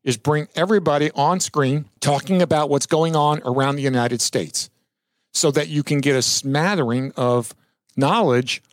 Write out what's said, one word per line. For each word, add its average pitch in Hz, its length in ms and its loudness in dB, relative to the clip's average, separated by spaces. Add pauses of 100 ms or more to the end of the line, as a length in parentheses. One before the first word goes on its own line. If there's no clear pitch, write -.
is 120 140 -2
bring 151 360 -2
everybody 156 580 2
on 170 280 0
screen 143 460 -2 (140)
talking 180 420 0
about 151 260 2
what's 139 160 0
going 160 320 0
on 147 260 2
around 135 340 0
the 139 60 -6
United 123 380 0
States - 480 -4 (640)
so 160 180 0
that 151 180 0
you 147 140 -2
can 147 180 -2
get 139 140 2
a 131 60 2
smattering 135 960 -2
of 123 380 0 (420)
knowledge 139 680 0 (100)